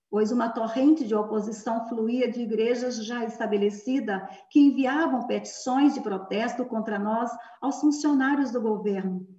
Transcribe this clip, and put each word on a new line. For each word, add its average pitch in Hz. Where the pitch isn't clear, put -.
pois 214
uma 240
torrente 262
de 214
oposição 214
fluía 233
de 240
igrejas 226
já 226
estabelecidas 208
que 302
enviavam 269
petições 254
de 220
protesto 214
contra 214
nós 226
aos 277
funcionários 285
do 233
governo. 190